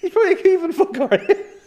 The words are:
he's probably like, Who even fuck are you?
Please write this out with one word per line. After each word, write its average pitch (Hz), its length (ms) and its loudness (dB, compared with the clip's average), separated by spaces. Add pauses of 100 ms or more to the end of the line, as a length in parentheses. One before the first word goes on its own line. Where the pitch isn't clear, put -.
he's 381 100 -6
probably 403 240 2
like, - 80 -12
Who 381 100 4
even 339 200 -2
fuck 392 260 -2
are 247 300 0
you? - 160 2 (200)